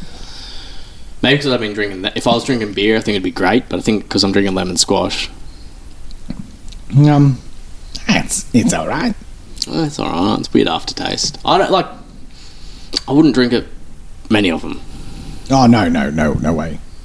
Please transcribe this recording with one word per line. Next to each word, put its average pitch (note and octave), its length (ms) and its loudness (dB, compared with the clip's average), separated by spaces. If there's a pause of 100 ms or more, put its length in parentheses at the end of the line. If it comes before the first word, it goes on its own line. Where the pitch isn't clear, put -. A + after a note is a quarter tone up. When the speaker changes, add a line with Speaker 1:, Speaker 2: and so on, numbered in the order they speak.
(1200)
Speaker 1:
Maybe C3+ 220 4
'cause C#3+ 100 0
I've A#2+ 80 2
been G#2 140 -4
drinking G2+ 280 -2
that. G#2+ 140 -2
If - 100 -2
I A#2+ 60 6
was A#2 120 2
drinking A2 280 0
beer, G2+ 240 4
I A2 40 4
think G#2+ 140 0
it'd F#2+ 80 0
be F#2 80 0
great, F#2+ 380 2
but F2+ 100 -2
I - 40 -4
think G#2+ 260 2
'cause G2+ 160 2
I'm G2 80 2
drinking G2 220 2
lemon F2+ 240 0
squash. - 500 0 (1700)
Speaker 2:
Um, C#3+ 420 6 (720)
it's, - 460 0
it's - 180 4
all - 160 -2
right. B3 260 -2 (540)
Speaker 1:
Oh, D#3+ 160 -2
it's D3 140 -4
all - 120 -2
right. F#2 300 0
It's - 120 -6
weird A#1 160 4
aftertaste. - 760 -4
I E3 140 4
don't, F#3+ 120 2
like, F3+ 160 2 (1200)
I C3 60 -2
wouldn't D3 220 6
drink B2 180 4
it, A#2 140 2 (640)
many G#2 200 4
of D#2 120 -2
them. - 180 -6 (680)
Speaker 2:
Oh, C3 160 8
no, A2 240 8
no, D2 180 2
no, D2+ 240 2
no D#2 220 0
way. D#2 240 -2 (260)